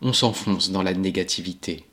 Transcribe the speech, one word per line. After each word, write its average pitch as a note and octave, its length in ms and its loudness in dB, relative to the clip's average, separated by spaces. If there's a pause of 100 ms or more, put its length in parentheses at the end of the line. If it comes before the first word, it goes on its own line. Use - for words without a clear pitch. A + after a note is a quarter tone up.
on B2+ 140 0
s'enfonce G#2 560 2
dans F#2+ 120 0
la F#2 120 0
négativité. F#2 1000 -4